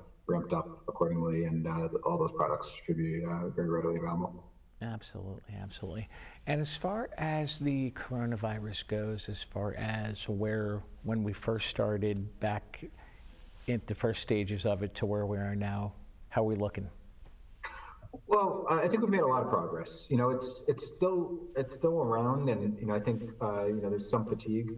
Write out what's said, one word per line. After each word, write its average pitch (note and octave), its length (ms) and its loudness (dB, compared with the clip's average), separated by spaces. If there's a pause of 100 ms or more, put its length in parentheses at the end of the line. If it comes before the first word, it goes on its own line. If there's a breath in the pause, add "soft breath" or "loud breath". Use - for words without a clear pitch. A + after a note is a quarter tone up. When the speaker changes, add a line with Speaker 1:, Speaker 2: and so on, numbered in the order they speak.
(260)
Speaker 1:
ramped E3+ 260 0
up E3 340 -2
accordingly, E2 580 2
and, E2 220 2
uh, - 220 0
th-, E3 160 -2
all E3+ 140 4
those D#3+ 140 2
products D#3 380 0 (140)
should D#2+ 140 0
be, D#2+ 260 0
uh, E2+ 240 -2
very F2 220 0
readily E2 260 2
available. E2+ 480 -2 (380)
Speaker 2:
Absolutely, G#2+ 760 -8
absolutely. G2 500 -8 (380 loud breath)
And D3+ 140 2
as D3+ 160 -2
far G#3+ 320 -2 (100)
as D#3 400 0
the C#3 340 2
coronavirus A2 920 -2
goes, G#2+ 420 -2
as G#2 140 -6
far G2+ 320 -2
as G#2+ 540 -4
where, G#2+ 560 0 (180)
when A2 220 0
we G#2 80 0
first A2+ 360 -2
started G#2 680 0
back - 460 -2 (840 loud breath)
in A#2+ 200 2
the G#2+ 80 -2
first A2+ 260 2
stages G#2 460 2
of G2+ 180 2
it G2 120 -2
to A2+ 100 0
where G#2 200 2
we G2+ 120 0
are G2+ 180 0
now, G2+ 380 -2 (340)
how - 140 2
are - 20 4
we A2 100 2
looking? G2+ 340 0 (1400 loud breath)
Speaker 1:
Well, G3 440 4
uh, D#3 40 4
I E3 140 4
think A3 140 4
we've G#3 80 6
made F#3+ 100 6
a D3+ 60 6
lot D#3 160 6
of - 60 -2
progress. E2 600 -2
You C3 60 4
know, B2 140 6
it's, - 380 -2
it's - 180 2 (100)
still, F3 440 2 (160)
it's C3+ 180 -2
still E3 280 4
around, B2 460 4
and, G#2+ 300 2
you G#2+ 80 -4
know, G#2 80 2
I G#2+ 60 2
think, A2+ 300 0 (120)
uh, G#2 240 0
you G#2+ 140 2
know, G2+ 100 0
there's G2+ 180 -2
some A2+ 180 2
fatigue A2 520 0